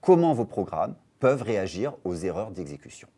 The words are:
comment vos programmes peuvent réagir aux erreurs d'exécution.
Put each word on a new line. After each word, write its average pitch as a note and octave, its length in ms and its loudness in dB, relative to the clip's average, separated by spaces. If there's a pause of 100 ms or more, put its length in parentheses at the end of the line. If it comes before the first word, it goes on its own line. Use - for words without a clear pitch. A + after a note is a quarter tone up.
comment E3+ 320 6
vos A2+ 100 0
programmes F#2 500 -4 (240)
peuvent C3 240 2
réagir G2 640 -4
aux F2+ 100 -4
erreurs F#2 380 -6
d'exécution. D2 640 -14